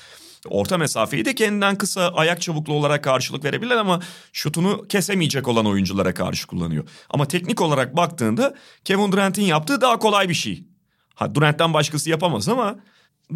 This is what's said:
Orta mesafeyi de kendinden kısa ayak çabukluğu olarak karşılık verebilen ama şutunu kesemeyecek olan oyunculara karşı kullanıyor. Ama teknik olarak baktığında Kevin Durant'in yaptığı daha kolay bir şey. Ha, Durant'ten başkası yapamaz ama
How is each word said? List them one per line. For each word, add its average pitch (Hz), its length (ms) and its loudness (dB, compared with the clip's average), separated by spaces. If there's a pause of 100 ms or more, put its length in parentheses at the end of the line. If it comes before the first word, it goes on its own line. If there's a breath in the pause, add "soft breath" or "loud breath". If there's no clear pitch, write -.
(500 loud breath)
Orta 101 280 0
mesafeyi 135 480 0
de 262 100 0
kendinden 202 400 2
kısa 190 320 -2
ayak 170 340 0
çabukluğu 156 320 -4
olarak 147 300 2
karşılık 135 400 -2
verebilen 233 340 -2
ama 185 240 2 (320 loud breath)
şutunu 170 560 -2
kesemeyecek 160 580 0
olan 113 180 2
oyunculara 95 480 2
karşı 90 340 -4
kullanıyor. 85 400 -4 (220 loud breath)
Ama 143 180 0
teknik 180 340 -2
olarak 143 360 0
baktığında 170 580 0 (300 loud breath)
Kevin 196 260 2
Durant'in 196 320 2
yaptığı 175 380 2
daha 226 180 4
kolay 202 300 2
bir 170 40 -2
şey. 101 300 -4 (520)
Ha, 104 200 -4
Durant'ten 156 380 4
başkası 151 360 0
yapamaz 156 400 0
ama 233 300 -2 (560 soft breath)